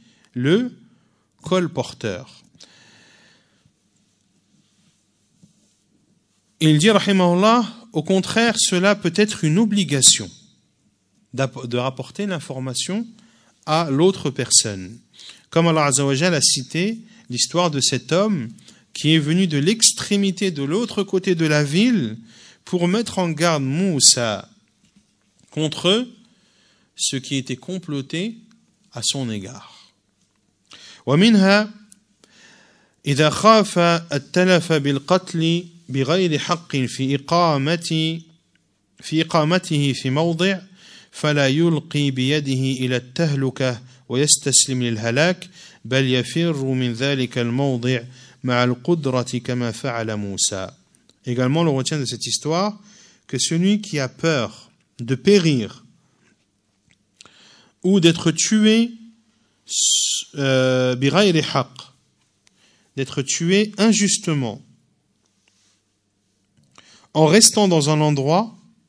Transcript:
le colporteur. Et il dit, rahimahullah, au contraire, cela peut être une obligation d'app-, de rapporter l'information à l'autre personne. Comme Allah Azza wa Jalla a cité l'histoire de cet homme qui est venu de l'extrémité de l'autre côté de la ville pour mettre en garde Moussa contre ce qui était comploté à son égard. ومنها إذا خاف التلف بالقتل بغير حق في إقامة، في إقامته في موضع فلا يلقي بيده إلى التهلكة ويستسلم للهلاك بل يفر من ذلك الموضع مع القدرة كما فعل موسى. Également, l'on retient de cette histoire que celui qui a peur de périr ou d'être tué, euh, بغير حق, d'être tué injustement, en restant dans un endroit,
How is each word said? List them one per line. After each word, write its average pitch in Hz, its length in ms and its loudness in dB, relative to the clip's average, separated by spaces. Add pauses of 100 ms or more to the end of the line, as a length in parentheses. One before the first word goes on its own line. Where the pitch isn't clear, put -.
(340)
le 185 440 0 (640)
colporteur. 151 1040 -6 (4000)
Et 160 80 6
il 151 80 6
dit, 180 140 4
rahimahullah, 202 760 4 (260)
au 156 120 -4
contraire, 214 540 0
cela 190 380 2
peut 180 200 -4
être 208 280 0
une 156 140 2
obligation 143 760 2 (1000)
d'app-, 127 340 -4
de 123 100 -4
rapporter 131 480 -6
l'information 151 800 -6 (600)
à 160 260 0
l'autre 160 380 2
personne. 107 680 -2 (520)
Comme 165 180 2
Allah 160 180 2
Azza 139 200 2
wa 139 100 0
Jalla 165 220 0
a 135 40 0
cité 175 580 -2 (300)
l'histoire 165 400 -2
de 143 120 -2
cet 127 320 -2
homme 180 340 0 (460)
qui 151 200 0
est 160 60 4
venu 160 260 0
de 156 120 -4
l'extrémité 196 960 0
de 143 120 -6
l'autre 202 400 -4
côté 185 320 -2
de 165 100 0
la 151 180 2
ville 147 540 0 (460)
pour 175 240 -2
mettre 214 320 -2
en 180 100 0
garde 160 340 0
Moussa 135 840 0 (1040)
contre 175 560 -2 (880)
ce - 220 -6
qui 131 180 -8
était 135 220 -6
comploté 170 800 -8 (560)
à 120 100 -12
son 135 260 -4
égard. 98 640 -14 (1120)
ومنها 202 680 4 (1300)
إذا 143 240 4
خاف 208 500 4 (340)
التلف 170 600 2
بالقتل 165 920 0 (240)
بغير 143 500 0
حق - 380 -6
في 131 380 -2
إقامة، 165 1040 -2 (800)
في 156 220 -2
إقامته 160 720 0
في - 160 -6
موضع 170 500 0 (520)
فلا 143 360 0
يلقي 147 640 0
بيده 131 720 -2
إلى 127 100 -2
التهلكة 131 840 -2 (280)
ويستسلم 131 760 0
للهلاك 120 640 0 (360)
بل 131 200 0
يفر 135 600 -2
من 127 280 -2
ذلك 127 440 -2
الموضع 123 640 -2 (400)
مع 123 200 0
القدرة 127 800 -2
كما 123 280 -4
فعل 113 440 -6
موسى. 98 560 -6 (540)
Également, 127 380 -2
l'on 156 120 0
retient 135 240 -4
de 135 60 -4
cette 123 200 -10
histoire 175 540 -4 (480)
que 139 100 -6
celui 185 440 0
qui 151 180 -8
a 135 80 -4
peur 131 640 -4 (280)
de 123 160 -4
périr 151 680 2 (2000)
ou 196 160 4
d'être 165 320 4
tué, 220 600 2 (1400)
euh, 127 600 2
بغير 156 460 2
حق, - 520 -6 (1040)
d'être 135 260 -6
tué 190 560 0
injustement, 180 840 0 (2500)
en 156 140 6
restant 208 400 6
dans 160 220 2
un 151 120 2
endroit, 151 560 0 (320)